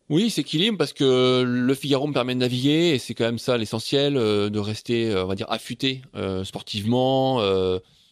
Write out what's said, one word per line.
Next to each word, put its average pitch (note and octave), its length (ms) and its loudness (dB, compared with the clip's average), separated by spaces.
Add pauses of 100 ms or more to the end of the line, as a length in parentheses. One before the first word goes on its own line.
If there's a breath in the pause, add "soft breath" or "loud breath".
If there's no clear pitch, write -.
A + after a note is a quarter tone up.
Oui, D#3+ 160 4
ils A3 60 0
s'équilibrent E3+ 460 0
parce D3 140 0
que B2+ 520 4
le B2 320 2
Figaro C#3 320 0
me D3 60 -4
permet B2+ 200 0
de B2+ 60 -2
naviguer C3+ 500 2
et C3+ 100 2
c'est - 140 -10
quand A#2+ 100 -2
même A#2 160 0
ça B2 180 0
l'essentiel, C#3 600 -2
euh, G#2 320 2
de G#2 100 -2
rester, A2 500 -2
euh, F#2 140 0
on F#2 40 -4
va F#2+ 80 -2
dire, G#2+ 140 -6
affûté, C3 520 -6 (140)
euh, F#2+ 280 -4
sportivement, B2+ 960 -2
euh, F#2 400 0 (320 soft breath)